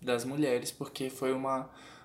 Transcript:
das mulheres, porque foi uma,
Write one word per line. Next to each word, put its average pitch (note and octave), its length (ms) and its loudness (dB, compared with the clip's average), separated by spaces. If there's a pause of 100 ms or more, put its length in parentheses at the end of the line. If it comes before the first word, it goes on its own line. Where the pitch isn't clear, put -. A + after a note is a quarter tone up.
das B2 240 2
mulheres, C3 460 2
porque - 400 -6
foi C3 220 2
uma, C3 360 0 (360)